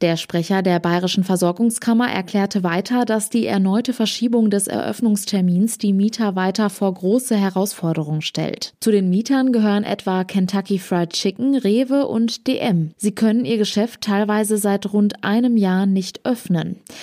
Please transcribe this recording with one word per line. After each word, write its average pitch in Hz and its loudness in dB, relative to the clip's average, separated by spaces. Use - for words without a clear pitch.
Der 165 2
Sprecher 175 -2
der 180 2
Bayerischen 180 0
Versorgungskammer 226 0
erklärte 196 -2
weiter, 190 0
dass 220 -2
die 226 -2
erneute 202 0
Verschiebung 226 0
des 202 0
Eröffnungstermins 202 0
die 202 0
Mieter 202 0
weiter 202 0
vor 196 -2
große 220 0
Herausforderungen 165 -2
stellt. - -6
Zu 226 2
den 190 2
Mietern 262 2
gehören 208 2
etwa 185 -2
Kentucky 190 -2
Fried 175 -2
Chicken, 240 0
Rewe 254 2
und 226 -2
D 262 0
M. 165 0
Sie 208 -2
können 226 2
ihr 226 0
Geschäft 208 -2
teilweise 208 0
seit 202 -2
rund 208 2
einem 233 2
Jahr 190 2
nicht 190 -2
öffnen. 180 -2